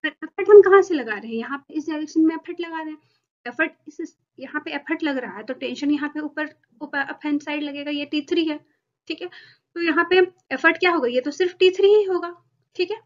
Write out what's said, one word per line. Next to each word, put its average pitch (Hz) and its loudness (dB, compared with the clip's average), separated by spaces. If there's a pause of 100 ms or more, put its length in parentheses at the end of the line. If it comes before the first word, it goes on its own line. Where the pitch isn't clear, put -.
और 311 -6
एफर्ट 320 -8
हम 415 12
कहाँ 392 8
से 370 0
लगा 226 -4
रहे 208 -10
हैं? 226 -6
यहाँ 240 -4
पे - -18
इस 302 -6
direction 311 -2
में 320 4
effort 339 -12
लगा 330 -8
रहे 311 -10
हैं, 302 -14 (480)
Effort 311 -4 (160)
इस, - -20
इस, - -12 (240)
यहाँ 294 -10
पे 320 -12
effort 311 -6
लग 285 -4
रहा 202 -10
है 214 -14
तो 254 -12
tension 269 -4
यहाँ 294 -2
पे 302 -10
ऊपर, 302 -8 (320)
ऊपर 285 -8
अप - -8
hand 294 -2
side 294 -8
लगेगा, 285 -8
ये 294 -6
टी 294 -4
थ्री 330 -2
है, 302 -6 (480)
ठीक 320 -10
है। 359 -12
तो - -16
यहाँ 339 0
पे 370 4 (360)
effort 330 2
क्या 359 2
होगा? 277 0
ये 247 0
तो 285 -8
सिर्फ 359 -2
टी 370 6
थ्री 392 2
ही 427 6
होगा, 349 -4 (420)
ठीक 359 -4
है। 427 -8